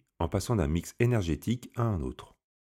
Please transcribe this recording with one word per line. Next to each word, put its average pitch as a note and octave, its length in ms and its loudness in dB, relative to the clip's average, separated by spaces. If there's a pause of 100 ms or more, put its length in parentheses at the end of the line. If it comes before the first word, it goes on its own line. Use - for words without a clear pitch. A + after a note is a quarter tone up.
(200)
en E2+ 80 0
passant G2+ 260 0
d'un D#2+ 140 4
mix E2+ 320 -2
énergétique A2+ 720 0
à A#2+ 80 -2
un G#2+ 180 0
autre. - 360 -8 (400)